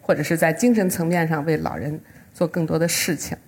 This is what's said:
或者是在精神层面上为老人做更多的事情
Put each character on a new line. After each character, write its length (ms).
或 140
者 80
是 140
在 160
精 220
神 160
层 160
面 200
上 200
为 100
老 180
人 240
做 120
更 200
多 120
的 80
事 300
情 200